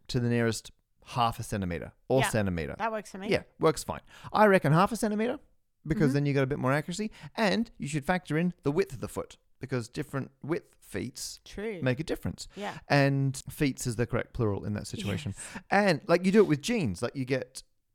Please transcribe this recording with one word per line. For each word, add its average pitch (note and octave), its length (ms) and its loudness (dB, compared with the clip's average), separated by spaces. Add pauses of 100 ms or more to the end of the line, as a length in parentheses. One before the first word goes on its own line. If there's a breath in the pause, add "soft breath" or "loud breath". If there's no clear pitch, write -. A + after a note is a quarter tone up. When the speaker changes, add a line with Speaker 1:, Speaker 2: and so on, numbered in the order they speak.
Speaker 1:
to B2+ 120 -2
the A#2+ 80 0
nearest A#2 420 0 (360)
half A#2 340 0
a - 20 -8
centimeter F2+ 480 -4 (180)
or B2+ 120 4
Speaker 2:
Yeah, A2 80 2
Speaker 1:
centimeter. F2+ 500 0
Speaker 2:
that A3+ 140 -4
works G#3+ 180 -10
for G3+ 80 -14
me. G3 120 -6
Speaker 1:
Yeah, F3+ 120 2 (160)
works - 240 2
fine. - 180 -8 (320 loud breath)
I G#3+ 140 6
reckon F#3 260 6
half F3 200 4
a A3+ 40 -4
centimeter, G#3+ 440 -2 (440)
because D3+ 260 2
Speaker 2:
Mm-hmm. C3+ 40 2
Speaker 1:
then C#3+ 120 2
you C#3+ 80 2
got C#3 100 2
a - 20 2
bit C3 140 -4
more B2+ 120 0
accuracy, F3 380 -4 (260 loud breath)
and F#3 320 0 (100)
you D3 100 -6
should D3 160 -4
factor F3 340 -2
in F3 240 0
the C#3 80 0
width D#3 220 0
of A2 80 -12
the G#2 80 -6
foot, - 300 -10 (200)
because B2 300 -6
different C#3+ 420 -8 (100)
width - 360 -6 (180)
feets - 500 -8
Speaker 2:
True. G3+ 380 -10
Speaker 1:
make B2+ 180 0
a - 40 -8
difference. - 520 -8
Speaker 2:
Yeah. G3 180 -8 (140)
Speaker 1:
And C#3 460 4 (160)
feets - 360 -2
is A#2+ 100 -2
the A#2 100 0
correct - 260 -4
plural G#2 320 0
in F#2+ 100 -4
that G#2 120 -6
situation. G2+ 500 -6
Speaker 2:
Yes. - 340 -14
Speaker 1:
And, F#3+ 360 4
like, F3 200 4
you F#3+ 60 4
do G#3+ 80 8
it F#3+ 60 8
with D3+ 160 2
jeans. D#3 400 -2
Like, A#2+ 140 -2
you C3 80 -4
get B2+ 380 -4 (320)